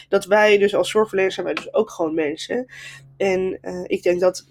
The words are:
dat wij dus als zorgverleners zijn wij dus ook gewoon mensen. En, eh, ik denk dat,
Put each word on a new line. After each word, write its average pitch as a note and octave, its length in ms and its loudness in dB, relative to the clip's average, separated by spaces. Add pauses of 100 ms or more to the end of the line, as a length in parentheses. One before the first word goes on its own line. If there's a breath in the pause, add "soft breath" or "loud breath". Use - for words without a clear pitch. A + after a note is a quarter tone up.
dat G3 160 0
wij G#3 340 6
dus G3+ 160 2
als F3 160 0
zorgverleners F#3+ 440 0
zijn F3+ 120 -8
wij D#3 80 -4
dus - 200 -10
ook A3 160 2
gewoon D#3+ 240 -4
mensen. D#3+ 520 -4 (500 loud breath)
En, F#3 440 -2
eh, F3+ 260 -10
ik - 160 -4
denk F3+ 180 0
dat, F3+ 300 0